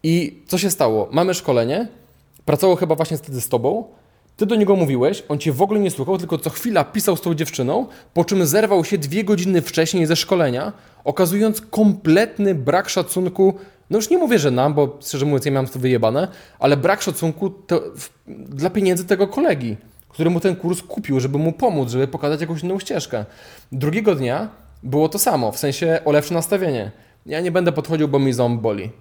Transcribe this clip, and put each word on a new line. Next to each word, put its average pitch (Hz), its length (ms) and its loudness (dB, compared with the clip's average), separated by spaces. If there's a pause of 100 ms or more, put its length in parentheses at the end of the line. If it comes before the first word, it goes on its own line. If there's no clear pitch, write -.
I 165 440 0
co 185 120 -2
się 196 120 0
stało? 110 420 2
Mamy 175 220 2
szkolenie, 147 540 0 (560)
pracował 175 320 4
chyba 165 180 0
właśnie 156 220 -2
wtedy 135 240 -8
z - 80 -8
tobą, 139 360 0 (520)
ty 214 100 0
do 220 80 0
niego 202 220 4
mówiłeś, 147 520 2
on 147 100 -2
cię 156 140 -2
w 127 100 0
ogóle 208 180 0
nie 190 100 0
słuchał, 180 280 -4
tylko 175 200 -4
co - 120 -4
chwila 196 340 0
pisał 196 320 0
z - 40 -8
tą 170 140 -2
dziewczyną, 151 520 -2 (280)
po 170 100 2
czym 185 220 2
zerwał 190 380 4
się 202 140 -2
dwie 156 260 -2
godziny 185 380 2
wcześniej 165 440 0
ze 160 100 2
szkolenia, 160 560 0 (320)
okazując 202 560 0
kompletny 202 920 2
brak 151 340 0
szacunku, 185 680 0 (360)
no 202 80 2
już 220 120 -2
nie 359 80 4
mówię, 247 200 2
że 143 120 2
nam, 131 240 2
bo 143 260 0
szczerze 139 260 -4
mówiąc, 143 200 0
ja 143 60 0
miałem 135 160 0
to - 100 -10
wyjebane, 127 500 2 (300)
ale 143 180 4
brak 147 260 0
szacunku 170 480 -4
to - 300 -2 (160)
w-, - 120 -16 (200)
dla 139 420 -6
pieniędzy 185 340 0
tego 190 240 2
kolegi, 156 480 -2 (320)
który 165 220 0
mu 170 100 0
ten 180 160 0
kurs 180 260 -4
kupił, 139 380 -2
żeby 135 180 -2
mu 160 140 0
pomóc, 156 380 -2
żeby 131 180 0
pokazać 151 320 -4
jakąś 160 220 -6
inną 185 160 -4
ścieżkę. 123 460 -6 (480)
Drugiego 165 420 0
dnia 139 340 -2 (340)
było 147 260 2
to 196 100 -4
samo, 135 340 0
w - 60 -10
sensie 156 460 0
o - 80 2
lepsze - 220 2
nastawienie. 160 560 -2 (360)
Ja 151 140 -6
nie 180 100 -2
będę 175 220 2
podchodził, 151 360 -2
bo 139 100 2
mi 135 140 2
ząb 120 300 0
boli. 104 280 -4 (100)